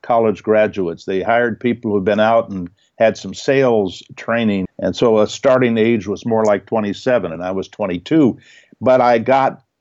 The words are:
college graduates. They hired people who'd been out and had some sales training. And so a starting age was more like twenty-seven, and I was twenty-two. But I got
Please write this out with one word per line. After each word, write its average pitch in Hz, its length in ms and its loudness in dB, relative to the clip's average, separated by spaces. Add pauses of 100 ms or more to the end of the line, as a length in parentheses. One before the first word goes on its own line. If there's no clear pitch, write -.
college 113 420 0
graduates. 101 640 0
They 95 160 -2
hired 117 400 -2
people 120 300 -2
who'd 101 140 -2
been 104 160 2
out 113 280 2
and 90 200 -10 (280)
had 110 200 2
some 95 160 -14
sales 120 680 0 (160)
training. 110 480 -2 (120)
And 92 180 -4
so 110 240 4
a 104 80 2
starting 127 500 0
age 110 300 0
was 98 180 -8
more 110 200 0
like 101 200 0
twenty-seven, 104 680 -2
and 82 100 -10
I 92 80 -6
was 95 160 -6
twenty-two. 104 680 0 (420)
But 127 220 2
I 120 160 4
got 131 440 0 (200)